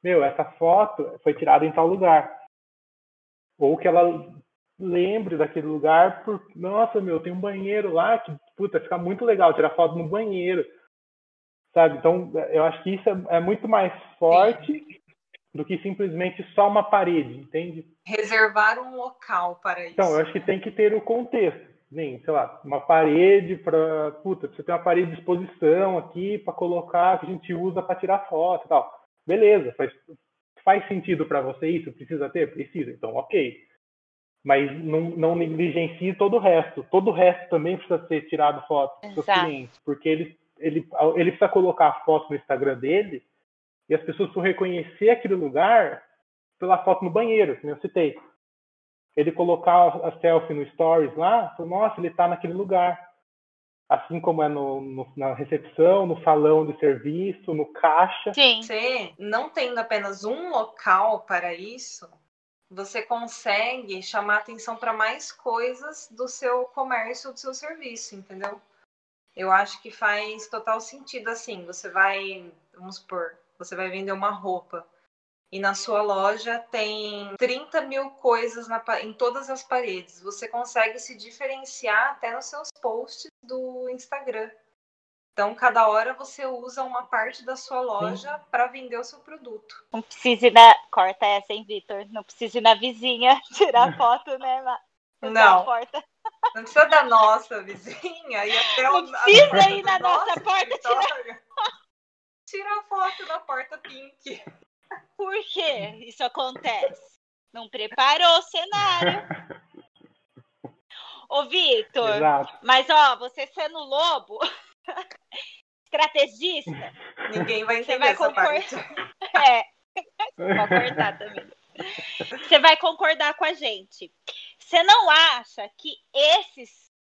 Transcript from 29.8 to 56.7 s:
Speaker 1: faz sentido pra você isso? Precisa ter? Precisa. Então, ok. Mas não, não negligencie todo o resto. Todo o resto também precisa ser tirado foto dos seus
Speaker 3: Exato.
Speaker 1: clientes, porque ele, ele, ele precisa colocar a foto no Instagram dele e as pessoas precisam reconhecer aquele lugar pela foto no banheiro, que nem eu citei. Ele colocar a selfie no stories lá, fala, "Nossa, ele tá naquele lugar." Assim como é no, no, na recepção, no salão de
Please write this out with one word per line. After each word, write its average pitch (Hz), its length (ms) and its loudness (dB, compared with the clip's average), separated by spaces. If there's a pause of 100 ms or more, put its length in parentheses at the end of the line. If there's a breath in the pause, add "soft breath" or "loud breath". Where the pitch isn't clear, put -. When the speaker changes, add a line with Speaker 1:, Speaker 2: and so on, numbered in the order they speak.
Speaker 1:
faz 202 240 2
sentido 170 380 -4
pra 143 140 -2
você 131 280 -6
isso? 165 240 -6
Precisa 139 360 -8
ter? 165 240 -2
Precisa. 139 380 -10
Então, 113 240 -10
ok. 131 420 -2 (840)
Mas 139 300 2 (120)
não, 160 260 -2
não 170 260 0
negligencie 165 800 -4
todo 202 220 2
o 220 40 2
resto. 165 500 2
Todo 190 200 2
o 175 40 -2
resto 180 360 4
também 170 260 -2
precisa 170 320 -4
ser 156 200 -2
tirado 147 380 0
foto 139 360 -4
dos 208 120 -18
seus 156 140 -6
Speaker 3:
Exato. 180 180 2
Speaker 1:
clientes, 131 380 -10
porque 143 240 -6
ele, 160 300 -4 (200)
ele, 156 300 -4 (260)
ele 175 160 2
precisa 185 180 0
colocar 180 400 4
a - 160 -2
foto 156 260 0
no 147 60 -6
Instagram 135 420 -2
dele 160 440 -2 (680)
e 156 60 0
as 156 60 0
pessoas 170 300 -6
precisam 185 120 -6
reconhecer 185 680 0
aquele 233 260 0
lugar 170 680 2 (560)
pela 185 260 2
foto 185 200 2
no 175 80 -4
banheiro, 214 440 2
que - 80 -20
nem 147 120 -8
eu - 40 -20
citei. 165 380 -2 (1000)
Ele 151 160 0
colocar 175 640 4 (100)
a 165 140 -4
selfie 165 320 2
no 143 200 -6
stories 160 440 2
lá, 190 400 0
fala, 170 120 -10
"Nossa, 208 300 -2
ele 175 120 -6
tá 175 180 0
naquele 170 240 -6
lugar." 180 500 -2 (840)
Assim 160 320 -2
como 160 220 -2
é 151 60 0
no, 139 320 -6
no, 135 360 -12
na 135 160 -6
recepção, 165 760 2
no 170 160 -4
salão 156 440 4
de 147 120 -10